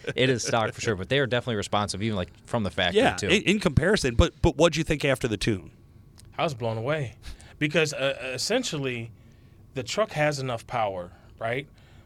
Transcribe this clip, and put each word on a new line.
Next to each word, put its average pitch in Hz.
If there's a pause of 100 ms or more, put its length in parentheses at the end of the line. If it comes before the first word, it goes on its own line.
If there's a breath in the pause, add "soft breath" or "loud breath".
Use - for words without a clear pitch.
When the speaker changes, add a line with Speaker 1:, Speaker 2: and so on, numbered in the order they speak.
(160)
Speaker 1:
it 127
is 117
stock 120
for -
sure." 107
But 92
they 135
are 143
definitely 123
responsive, 101
even, 110
like, 90 (160)
from 120
the 95
factory 90
Speaker 2:
Yeah, 104
Speaker 1:
too. 101
Speaker 2:
in, 202
in 202
comparison. 156
But, 170
but 170
what'd 156
you 160
think 151
after 131
the 107
tune? 95 (680)
Speaker 3:
I 147
was 160
blown 113
away 139 (420 loud breath)
because, 156
uh, 135 (180)
essentially, 135 (640 soft breath)
the 131
truck 208
has 151
enough 127
power, 95 (260 soft breath)
right? 123 (380 soft breath)